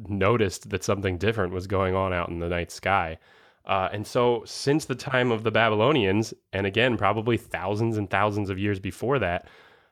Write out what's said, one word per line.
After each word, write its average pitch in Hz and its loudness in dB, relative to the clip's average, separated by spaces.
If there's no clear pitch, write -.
noticed 101 2
that 98 -4
something 98 0
different 95 0
was 92 -6
going 95 0
on 95 0
out 87 -2
in 85 -6
the 85 -4
night 87 -2
sky. 90 -2
Uh, 95 0
and 104 -6
so 120 2
since 147 -2
the 131 -4
time 127 0
of 110 0
the 113 0
Babylonians, 110 4
and 98 0
again, 110 2
probably 107 2
thousands 107 -2
and 101 -2
thousands 101 0
of 92 -4
years 101 0
before 110 -2
that, 87 -2